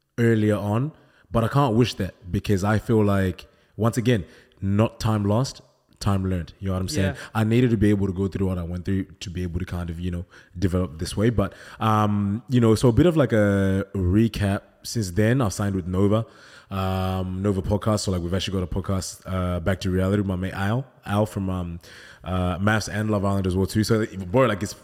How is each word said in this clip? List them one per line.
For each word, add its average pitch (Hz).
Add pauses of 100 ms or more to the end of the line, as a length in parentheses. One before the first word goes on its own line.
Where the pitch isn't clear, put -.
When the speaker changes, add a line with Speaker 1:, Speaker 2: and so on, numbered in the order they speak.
(180)
Speaker 1:
earlier 107
on, 107 (380)
but 113
I 110
can't 131
wish 120
that 90
because 98
I 104
feel 110
like, 98 (300)
once 110
again, 113 (360)
not 101
time 110
lost, 113 (380)
time 95
learned. 87
You 98
know 92
what 92
I'm 92
saying? 95
Speaker 2:
Yeah. - (140)
Speaker 1:
I 110
needed 117
to 113
be 104
able 98
to 92
go 95
through 92
what 92
I 87
went 87
through 95 (140)
to -
be 90
able 85
to 87
kind 87
of, 82
you 90
know, 87 (320)
develop 87
this 87
way. 107
But, 98 (260)
um, 104
you 123
know, 113
so 131
a -
bit 135
of, 160
like, 127
a 98 (100)
recap. 101 (220)
Since 101
then, 110
I've 101
signed 101
with 87
Nova, 101 (460)
um, 92
Nova 98
Podcast. 107
So, 101
like, 90
we've 87
actually 95
got 90
a -
podcast, -
uh, 90
Back 92
to 95
Reality 95
with 95
my 95
mate 92
Al, 110 (200)
Al 104
from, 95
um, 87 (440)
uh, 90
Maths 104
and 107
Love 101
Island 98
as 90
well 95
too. 107
So, 113
like, 95
bro, 127
like, 101
it's, - (100)